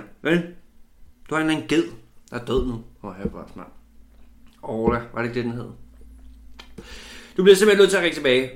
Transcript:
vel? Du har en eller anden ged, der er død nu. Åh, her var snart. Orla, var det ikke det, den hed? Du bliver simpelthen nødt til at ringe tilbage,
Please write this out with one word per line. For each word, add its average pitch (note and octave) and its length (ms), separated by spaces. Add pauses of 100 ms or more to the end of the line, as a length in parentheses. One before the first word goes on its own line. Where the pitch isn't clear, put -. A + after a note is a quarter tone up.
(220)
vel? E3+ 340 (760)
Du D3 60
har D#3+ 60
en D#3 80
eller D#3+ 80
anden C3 100
ged, E3 240 (380)
der B2 100
er A#2+ 60
død B2+ 220
nu. A#2 160 (200)
Åh, G2 120
her G2 140
var E2 240
snart. - 180 (920)
Orla, A#2 400 (120)
var A2+ 80
det A#2+ 80
ikke A#2 100
det, A#2 40
den A#2 100
hed? B2 160 (1700)
Du F#3 60
bliver F#3+ 120
simpelthen G3+ 260
nødt F#3+ 80
til G3 80
at F3+ 60
ringe D#3+ 120
tilbage, C3 400